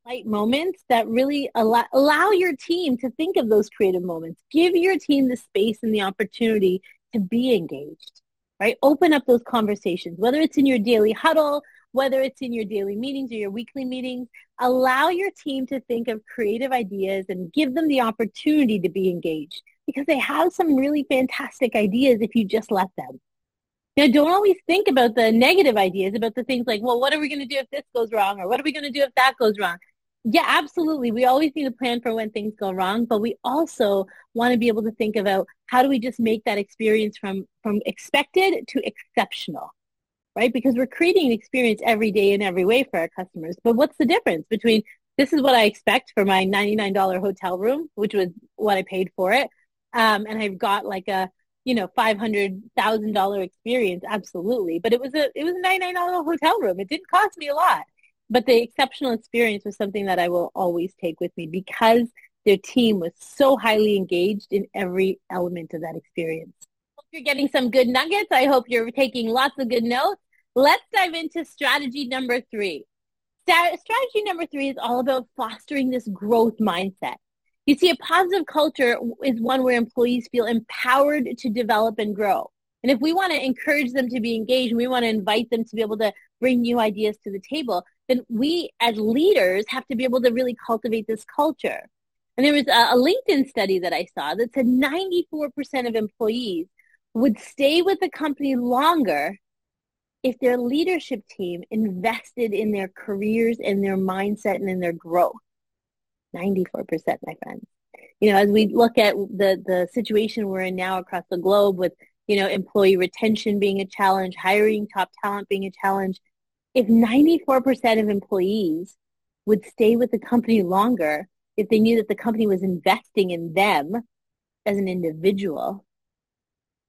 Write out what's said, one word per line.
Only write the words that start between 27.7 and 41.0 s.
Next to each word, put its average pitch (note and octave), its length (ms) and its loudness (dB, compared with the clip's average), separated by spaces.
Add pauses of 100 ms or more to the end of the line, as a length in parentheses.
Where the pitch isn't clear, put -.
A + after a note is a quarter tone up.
this C#4+ 140 -10 (100)
goes A3+ 180 -2
wrong?" G3+ 280 0
Or, F3+ 80 -6
"What B3+ 120 0
are C#4+ 40 -6
we D4+ 80 -4
gonna C#4+ 180 -8
do C#4 120 -2
if C4 120 -2
that C4 240 4
goes G#3+ 200 2
wrong?" F3+ 200 -4 (460)
Yeah, B3+ 220 2
absolutely. D4+ 640 0
We B3 140 2
always C#4 280 2
need D4+ 120 -4
a C4 40 -4
plan A#3+ 300 -4
for A#3 140 -4
when A3 160 -6
things G#3+ 280 -8
go F#3+ 140 -4
wrong, F#3+ 320 -2
but A3+ 160 0
we A3 240 -4
also A3 640 0 (260)
wanna A#3+ 240 2
be A#3+ 120 0
able A3 160 0
to A3 80 -4
think G#3+ 240 -4
about G3 300 0 (200)
how B3 160 4
do C#4 60 2
we C4+ 120 2
just A#3 180 -6
make A3 260 0
that G#3 140 -2
experience G#3+ 600 -2
from, G3 280 -8 (160)
from G#3 240 -2
expected - 840 -2
to A#3+ 180 -4
exceptional, - 840 -8 (640)
right? A#3 160 2
Because B3 260 0
we're B3+ 100 -2
creating E4+ 400 2